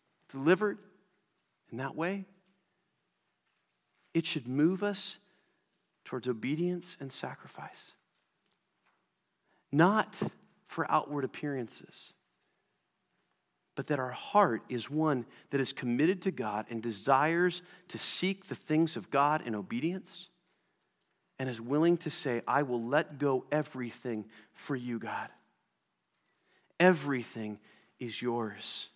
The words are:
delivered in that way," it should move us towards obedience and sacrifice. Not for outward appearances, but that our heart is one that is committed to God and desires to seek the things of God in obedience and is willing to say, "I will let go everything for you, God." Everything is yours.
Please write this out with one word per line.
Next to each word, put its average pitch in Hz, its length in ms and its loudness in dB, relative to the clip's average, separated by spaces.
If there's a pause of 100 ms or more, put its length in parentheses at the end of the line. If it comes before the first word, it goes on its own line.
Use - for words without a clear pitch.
(300)
delivered 185 480 2 (920)
in 117 80 -8
that 135 160 -6
way," 190 300 -2 (1900)
it 160 140 2
should 120 200 -4
move 160 360 2
us 202 340 -4 (880)
towards 123 220 -6
obedience 151 720 -2
and 135 120 -8
sacrifice. - 800 -12 (1800)
Not 190 500 4 (460)
for - 240 -4
outward 147 320 0
appearances, - 880 -8 (1600)
but 131 120 -6
that 147 100 0
our 127 140 -4
heart 139 580 2
is 120 180 -4
one 147 380 2 (240)
that 143 100 0
is 131 140 0
committed 147 480 2
to 196 80 -2
God 107 400 -4
and 113 140 -6
desires 143 800 2 (240)
to - 100 -10
seek - 500 -2
the - 60 -8
things 156 420 2
of 107 140 -8
God 147 320 4
in 113 140 -4
obedience 120 720 -4 (1120)
and 131 100 -4
is 113 100 -6
willing 156 380 4
to 160 140 -4
say, 120 360 -2
"I 127 140 4
will 123 220 -2
let 139 340 0
go 131 340 2
everything 123 760 -4 (220)
for - 240 -6
you, 123 240 -4
God." 107 320 -8 (1500)
Everything 131 800 4 (380)
is 117 240 -6
yours. 117 760 -4